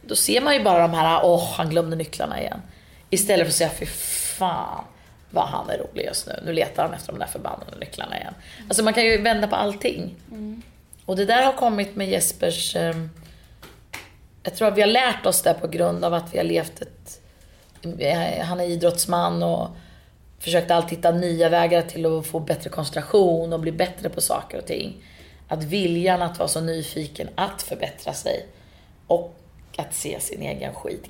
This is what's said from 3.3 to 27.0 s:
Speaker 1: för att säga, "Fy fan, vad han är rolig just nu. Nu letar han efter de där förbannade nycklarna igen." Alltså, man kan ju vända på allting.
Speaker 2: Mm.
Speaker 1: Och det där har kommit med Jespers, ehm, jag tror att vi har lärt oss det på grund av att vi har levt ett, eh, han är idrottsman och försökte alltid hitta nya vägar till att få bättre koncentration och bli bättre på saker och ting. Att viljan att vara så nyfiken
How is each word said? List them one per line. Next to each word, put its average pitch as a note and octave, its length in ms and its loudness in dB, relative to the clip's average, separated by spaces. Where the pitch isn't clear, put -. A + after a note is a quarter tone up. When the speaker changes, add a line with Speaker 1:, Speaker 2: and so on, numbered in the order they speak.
Speaker 1:
för D#3+ 40 -4
att D#3 40 0
säga, D#3+ 160 2
"Fy - 160 -8
fan, - 960 -4
vad - 140 2
han - 260 -6
är - 80 -2
rolig - 260 -6
just - 220 -6
nu. - 60 -10
Nu E3 80 -6
letar - 320 0
han D#3+ 100 -4
efter - 180 -12
de - 60 -10
där - 80 -4
förbannade - 540 -10
nycklarna - 400 -8
igen." - 140 -10
Alltså, G#3+ 140 2
man A3 120 4
kan A3+ 100 4
ju A3+ 180 4
vända G#3+ 260 2
på - 80 0
allting. G3+ 580 -2
Speaker 2:
Mm. G#3+ 320 -12
Speaker 1:
Och F#3+ 100 -2
det G3 80 2
där A#3 200 6
har C4+ 80 4
kommit G#3+ 440 0
med G3 120 -4
Jespers, F3 680 -2
ehm, E3 340 -2
jag F3+ 120 -6
tror A3 140 2
att G3 80 2
vi G#3 40 4
har G#3 80 6
lärt A#3+ 380 2
oss F#3 160 2
det E3 120 4
på D#3+ 120 -4
grund F3 380 0
av E3+ 100 2
att E3+ 200 -4
vi F3 40 0
har E3+ 60 0
levt E3 380 -2
ett, - 380 -16
eh, E3+ 460 0
han F3+ 160 -4
är F3+ 40 0
idrottsman F3 800 2
och - 260 0
försökte E3+ 360 2
alltid E3+ 240 2
hitta E3+ 120 4
nya E3+ 380 4
vägar E3+ 340 6
till E3 240 -4
att D#3 80 -6
få E3 140 -4
bättre D3+ 300 -4
koncentration E3 840 2
och E3 80 -2
bli D#3+ 120 -2
bättre F3+ 360 -4
på - 120 -6
saker - 380 -4
och - 80 -10
ting. - 360 -8
Att D#3+ 160 -4
viljan F3+ 580 2
att F3 160 -4
vara F3 100 0
så E3 120 -2
nyfiken E3 720 -6